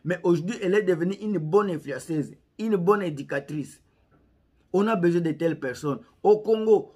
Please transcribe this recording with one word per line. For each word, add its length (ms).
Mais 180
aujourd'hui, 380
elle 120
est 100
devenue 380
une 160
bonne 320
influenceuse, 640
une 200
bonne 240
éducatrice. 800
On 160
a 80
besoin 240
de 120
telles 280
personnes. 400
Au 160
Congo, 560